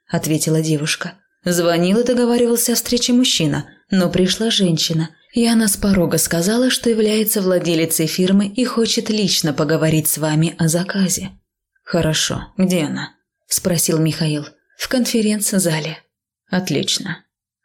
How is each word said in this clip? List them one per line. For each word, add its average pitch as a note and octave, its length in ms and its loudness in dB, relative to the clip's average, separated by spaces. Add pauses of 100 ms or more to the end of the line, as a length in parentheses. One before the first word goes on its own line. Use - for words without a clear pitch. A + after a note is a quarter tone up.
(140)
ответила D#3+ 480 0
девушка. D#3 540 -4 (280)
«Звонил F3 560 2
и A#3+ 60 0
договаривался A#3+ 680 2
о - 20 0
встрече - 380 0
мужчина, D#3 520 0 (240)
но F#3 200 2
пришла F#3 420 0
женщина, D#3+ 580 0 (240)
и A#3 140 2
она A3+ 200 2
с - 80 -2
порога F3 440 2
сказала, G#3+ 500 0
что - 200 -2
является G#3+ 520 2
владелицей F3 640 0
фирмы F#3+ 400 2
и A#3+ 180 -2
хочет A3 460 0
лично F#3 440 0
поговорить D#3 540 0
с - 120 -2
вами D#3 400 0
о E3 80 2
заказе». F#3 640 -2 (520)
«Хорошо, D#3 760 -2
где F#3 260 2
она?» C3+ 320 -6 (320)
спросил E3 520 -2
Михаил. D3+ 460 -2 (320)
«В - 100 -8
конференц-зале». G3 1120 0 (520)
«Отлично». E3 760 -4 (400)